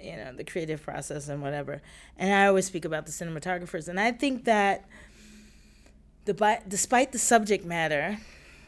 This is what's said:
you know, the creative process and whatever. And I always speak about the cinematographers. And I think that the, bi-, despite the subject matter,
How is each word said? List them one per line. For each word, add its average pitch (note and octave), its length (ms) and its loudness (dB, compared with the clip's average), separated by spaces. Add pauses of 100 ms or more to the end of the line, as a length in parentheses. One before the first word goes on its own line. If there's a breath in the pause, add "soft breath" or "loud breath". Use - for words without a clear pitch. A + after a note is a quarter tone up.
you E3 140 -14
know, - 200 -12
the - 80 -10
creative D#3 380 -6
process C#3+ 480 -8
and C#3+ 140 -6
whatever. C#3+ 400 -8 (340 soft breath)
And F#3+ 160 2
I G3 140 8
always F#3+ 180 6
speak F3+ 200 -6
about D#3 200 -4
the D#3 60 -12
cinematographers. E3+ 760 -6
And F3 120 -4
I A3+ 140 2
think C4 320 -2
that G3+ 400 4 (1400 soft breath)
the, G3+ 80 0
bi-, G#3+ 340 4
despite A#3+ 440 2
the A#3+ 80 -4
subject G#3+ 460 4
matter, E3 520 0 (500 soft breath)